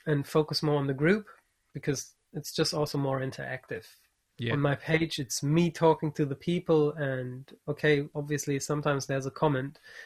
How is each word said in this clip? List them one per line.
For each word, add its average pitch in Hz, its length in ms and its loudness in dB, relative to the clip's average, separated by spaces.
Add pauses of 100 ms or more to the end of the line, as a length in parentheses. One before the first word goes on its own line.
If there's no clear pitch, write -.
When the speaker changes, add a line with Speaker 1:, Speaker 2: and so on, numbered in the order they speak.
Speaker 1:
and 143 220 0
focus 151 340 0
more 147 160 2
on 139 100 0
the 139 60 0
group 175 340 2 (460)
because - 420 -6 (180)
it's 151 200 -10
just 160 200 0
also 151 240 -2
more 135 220 0
interactive. 131 640 -8 (520)
Speaker 2:
Yeah. 117 160 -2
Speaker 1:
On 143 60 0
my 143 160 2
page, 160 440 -2
it's - 240 -6
me 165 280 4
talking 160 420 4
to 151 120 0
the 139 100 -4
people, 165 580 2
and, 131 560 -6 (180)
okay, 151 480 2
obviously 143 440 -2
sometimes 147 460 0
there's 135 220 -2
a 131 40 -6
comment, 143 480 0 (260)